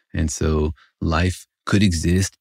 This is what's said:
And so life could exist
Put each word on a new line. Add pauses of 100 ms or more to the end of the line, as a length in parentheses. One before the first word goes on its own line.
(140)
And
so (260)
life (180)
could
exist